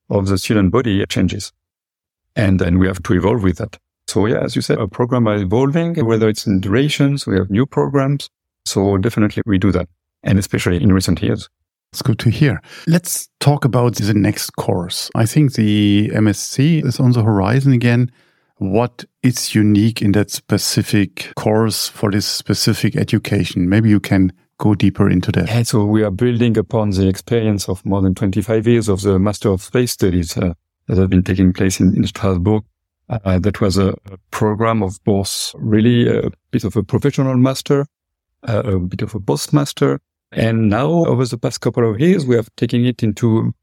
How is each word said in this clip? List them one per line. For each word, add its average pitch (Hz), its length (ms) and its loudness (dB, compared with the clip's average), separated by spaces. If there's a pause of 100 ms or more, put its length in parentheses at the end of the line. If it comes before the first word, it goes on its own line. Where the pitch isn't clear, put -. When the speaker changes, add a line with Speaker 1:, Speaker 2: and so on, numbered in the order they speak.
Speaker 1:
of 98 180 0
the 98 100 0
student 98 340 0
body 107 360 0
changes. 98 440 -4 (840)
And 98 240 2
then 90 200 2
we 92 80 2
have 92 160 -6
to - 100 0
evolve 98 300 2
with 92 140 0
that. - 200 -10 (300)
So - 180 0
yeah, 117 140 0
as - 160 -6
you - 60 -2
said, - 160 -2
our 113 100 -4
program 123 400 -2
are 104 100 0
evolving, 139 580 0 (100)
whether 113 240 2
it's - 180 -4
in 95 140 2
durations, 139 680 0
we 101 100 0
have 98 120 0
new 110 160 2
programs. 139 640 -2 (360)
So 98 320 0
definitely 104 480 0
we 98 120 0
do 95 140 2
that. 87 160 -2 (360)
And 95 140 2
especially 92 460 -2
in 101 80 4
recent 92 300 0
years. 113 260 -4 (460)
Speaker 2:
It's - 80 -12
good 117 180 -2
to 117 100 2
hear. 127 320 0 (260)
Let's - 420 -2 (100)
talk 147 260 2
about 120 300 2
the 107 180 -2
next 104 440 0
course. 92 580 -4
I 117 100 2
think 139 280 2
the 104 600 2
M 107 140 2
S 101 120 0
C 156 400 0
is 139 200 -2
on 127 140 4
the 117 100 2
horizon 113 480 2
again. 120 400 2 (460)
What 104 480 -2 (180)
is - 320 -2
unique 107 460 2
in 101 100 2
that 101 180 0
specific - 1080 -2
course 110 520 -2
for - 240 -4
this 101 140 -2
specific - 720 -2
education? 98 760 -2
Maybe 110 200 2
you 104 100 4
can 95 340 0 (240)
go 104 180 0
deeper 98 340 2
into 95 220 0
that. 87 160 -2
Speaker 1:
Yeah, 117 160 0
so 107 220 0
we 107 180 2
are 104 80 0
building 117 460 0
upon 107 340 -2
the 95 160 2
experience 104 640 -2
of 92 160 -8
more 98 160 0
than 95 120 2
twenty-five 107 540 -2
years 113 220 2
of 95 120 0
the 98 160 2
Master 104 320 0
of 92 140 0
Space 123 300 -2
Studies, 87 440 0
uh, 92 160 -2 (340)
that 92 100 0
have 95 120 2
been 92 140 4
taking 92 300 2
place 95 260 -2
in, 92 160 4
in 120 100 0
Strasbourg. 98 580 0 (460)
Uh, 98 300 0
that 98 220 -2
was 95 160 2
a, 98 180 0 (160)
a 95 60 -18 (120)
program 110 540 0
of 92 220 -8
both - 520 -2
really 117 500 2
a 110 220 0 (220)
bit 123 140 -4
of 98 100 -4
a 101 80 0
professional 131 540 0
master, 135 500 0 (600)
uh, 107 160 0
a 95 160 -2
bit 90 220 -6
of 107 140 -8
a 101 40 -6
postmaster. 139 800 0 (320)
And 113 380 0
now, 151 380 2
over 127 180 0
the 120 140 -8
past - 220 -6
couple 120 280 0
of 107 100 -4
years, 165 280 2
we 120 80 2
have 110 200 -2
taken 123 300 0
it 123 160 -2
into 113 500 0 (120)